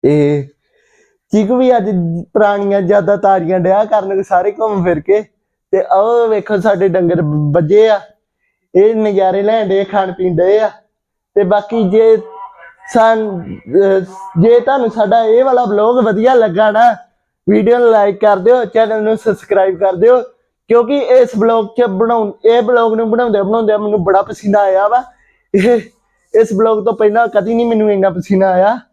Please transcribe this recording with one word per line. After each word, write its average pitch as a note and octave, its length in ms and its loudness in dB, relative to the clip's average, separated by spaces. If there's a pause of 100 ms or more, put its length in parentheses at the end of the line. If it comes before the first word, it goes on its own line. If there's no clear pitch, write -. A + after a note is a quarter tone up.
ਇਹ D3 400 0 (880)
ਚੀਕੂ G#3+ 240 0
ਵੀ B3+ 200 2
ਅੱਜ G#3 140 -2 (440)
ਪੁਰਾਣੀਆਂ G3+ 460 0
ਯਾਦਾਂ G3 380 0
ਤਾਜ਼ੀਆਂ F#3 420 0
ਡਿਆ F#3+ 240 2
ਕਰਨ G3 380 -2
ਸਾਰੇ G3 300 0
ਘੁੰਮ G#3 320 -4
ਫਿਰ F3 160 -2
ਕੇ। G#3 240 0 (480)
ਤੇ F#3+ 80 0
ਉਹ A3+ 480 0
ਵੇਖੋ G#3+ 320 -2
ਸਾਡੇ G3 280 0
ਡੰਗਰ E3+ 360 0
ਬੱਝੇ D3+ 640 0
ਆ, G#3 120 0 (760)
ਇਹ G#3 200 4
ਨਜ਼ਾਰੇ G3 480 0
ਲੈਣ G#3+ 260 -2
ਡਏ, G3 160 0
ਖਾਣ G3 280 -4
ਪੀਣ F3+ 240 -4
ਡਏ F#3 220 2
ਆ। G#3+ 120 -2 (640)
ਤੇ G3+ 100 2
ਬਾਕੀ G#3 460 -2
ਜੇ A3 260 4 (800)
ਸਾਨ-, A3 480 0
ਅਹ F#3+ 580 -2 (400)
ਜੇ A#3 200 4
ਤੁਹਾਨੂੰ B3 300 -2
ਸਾਡਾ A3+ 340 0
ਇਹ A3+ 200 2
ਵਾਲਾ B3 200 0
ਵਲੌਗ A3 400 0
ਵਧੀਆ A3 300 0
ਲੱਗਾ G#3+ 360 2
ਨਾ, A3+ 260 2 (520)
ਵੀਡੀਓ G#3+ 300 2
ਨੂੰ A#3+ 120 2
ਲਾਈਕ G3+ 300 0
ਕਰ G#3 160 2
ਦਿਓ, A#3 280 0
ਚੈਨਲ A3 380 -2
ਨੂੰ G#3+ 140 -2
ਸਬਸਕ੍ਰਾਈਬ F#3+ 640 -2
ਕਰ F#3 180 -2
ਦਿਓ, A#3 240 2 (480)
ਕਿਉਂਕਿ A#3+ 300 2
ਇਸ B3+ 300 2 (100)
ਵਲੌਗ A3+ 280 0
'ਚ A3+ 160 -4
ਬਣਾਉਣ, A3 500 -2 (120)
ਇਹ A#3 180 4
ਵਲੌਗ A#3 320 0
ਨੂੰ A3 160 -2
ਬਣਾਉਂਦਿਆਂ A3+ 340 0
ਬਣਾਉਂਦਿਆਂ G#3+ 340 0
ਮੈਨੂੰ G#3 260 -4
ਬੜਾ F#3+ 180 0
ਪਸੀਨਾ G#3 360 -4
ਆਇਆ G3 300 0
ਵਾ। B3 160 0 (500)
ਇਹ, A3 260 2 (540)
ਇਸ A3 180 2
ਵਲੌਗ G#3+ 320 0
ਤੋਂ A3+ 80 -2
ਪਹਿਲਾਂ A3 360 0
ਕਦੀ G#3+ 260 -2
ਨਹੀਂ A#3 120 0
ਮੈਨੂੰ G#3+ 260 0
ਇੰਨਾ F#3+ 180 0
ਪਸੀਨਾ F#3+ 380 -2
ਆਇਆ। F#3+ 300 0 (140)